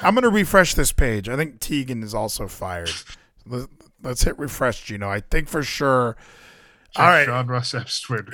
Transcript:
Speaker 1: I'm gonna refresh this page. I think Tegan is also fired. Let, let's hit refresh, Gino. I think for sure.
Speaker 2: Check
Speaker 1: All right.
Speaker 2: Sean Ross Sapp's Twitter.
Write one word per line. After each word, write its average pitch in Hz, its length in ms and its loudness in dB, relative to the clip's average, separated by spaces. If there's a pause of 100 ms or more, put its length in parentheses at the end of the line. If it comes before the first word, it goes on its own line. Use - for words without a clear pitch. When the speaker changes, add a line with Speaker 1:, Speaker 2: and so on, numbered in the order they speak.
Speaker 1:
I'm 190 120 4
gonna 226 140 4
refresh 196 460 4
this 139 180 2
page. 110 360 0
I 127 80 -4
think 143 220 -4
Tegan 127 440 -4
is 107 120 -10
also 107 320 -4
fired. 87 440 -8 (560)
Let, 120 220 -10 (340)
let's 127 200 0
hit - 160 2
refresh, 131 460 -2
Gino. 101 240 -8
I 101 120 -2
think - 280 0
for 151 160 -2
sure. 127 520 2 (760)
Speaker 2:
Check - 80 2
Speaker 1:
All 170 80 8
right. 156 140 6
Speaker 2:
Sean 123 240 -2
Ross 123 220 -4
Sapp's - 320 -6
Twitter. 110 320 -6